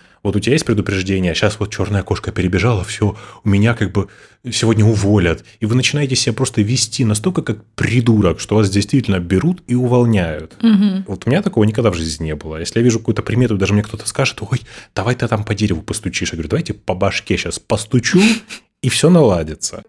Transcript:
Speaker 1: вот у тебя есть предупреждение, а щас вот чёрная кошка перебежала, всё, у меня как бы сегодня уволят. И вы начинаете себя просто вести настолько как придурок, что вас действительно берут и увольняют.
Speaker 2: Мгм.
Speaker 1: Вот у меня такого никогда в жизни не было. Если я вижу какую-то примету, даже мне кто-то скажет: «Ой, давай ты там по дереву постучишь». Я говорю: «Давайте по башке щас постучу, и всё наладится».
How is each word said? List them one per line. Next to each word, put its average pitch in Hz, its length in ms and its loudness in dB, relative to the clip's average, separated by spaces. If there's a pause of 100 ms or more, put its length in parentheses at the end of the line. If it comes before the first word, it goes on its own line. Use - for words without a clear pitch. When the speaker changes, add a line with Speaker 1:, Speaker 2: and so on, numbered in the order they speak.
(220)
Speaker 1:
вот 101 140 -2
у 104 40 0
тебя 113 140 0
есть 160 100 0
предупреждение, 95 680 0
а - 20 -6
щас 104 260 0
вот 101 100 -2
чёрная 95 320 -2
кошка - 300 -4
перебежала, 92 500 0
всё, - 340 -2 (280)
у - 40 -2
меня 101 260 4
как 98 180 -2
бы 95 160 -2 (420)
сегодня 110 360 2
уволят. 101 580 2 (160)
И 113 60 -2
вы 110 80 0
начинаете 131 420 0
себя - 180 0
просто 120 280 -2
вести 120 420 -2
настолько 117 380 0
как 107 160 -6 (160)
придурок, 107 680 2
что - 160 -2
вас 104 140 4
действительно 101 500 0
берут 95 460 0
и 123 80 -2
увольняют. 113 880 0
Speaker 2:
Мгм. 202 440 4
Speaker 1:
Вот - 200 -10
у 113 40 2
меня 170 120 2
такого 113 220 2
никогда 110 260 2
в 90 60 0
жизни 80 300 -4
не 78 80 -4
было. 78 260 -10
Если 85 200 -4
я 120 40 4
вижу 113 160 4
какую-то 113 220 -2
примету, 113 360 0
даже 98 160 0
мне 104 80 2
кто-то - 260 -12
скажет: - 300 -4 (120)
«Ой, 131 100 -2 (340)
давай 110 200 -2
ты 120 140 -2
там 107 160 -2
по 107 100 -4
дереву 98 280 -2
постучишь». - 500 -6
Я 85 40 -8
говорю: 78 120 -6
«Давайте 151 240 -2
по - 220 -6
башке 95 420 -2
щас - 220 -8
постучу, - 600 0 (640)
и 135 60 -2
всё 151 220 2
наладится». 95 800 2